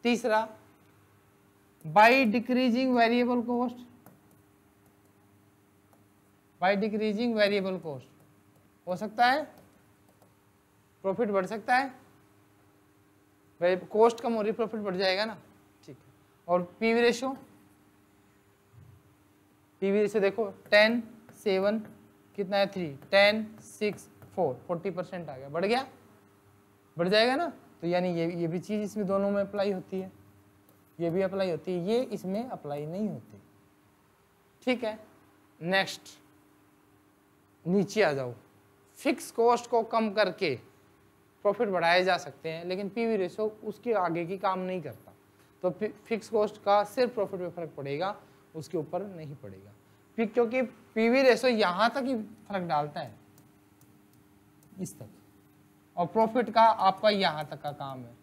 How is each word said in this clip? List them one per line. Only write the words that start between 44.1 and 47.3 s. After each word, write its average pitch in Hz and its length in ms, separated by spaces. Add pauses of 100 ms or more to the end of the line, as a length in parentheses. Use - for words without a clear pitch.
की 190 120
काम 190 220
नहीं 185 220
करता, 127 320 (500)
तो 180 80
फि-, 190 200 (140)
फिक्स 220 240
cost 214 340
का 202 220
सिर्फ 247 280
प्रॉफिट 196 260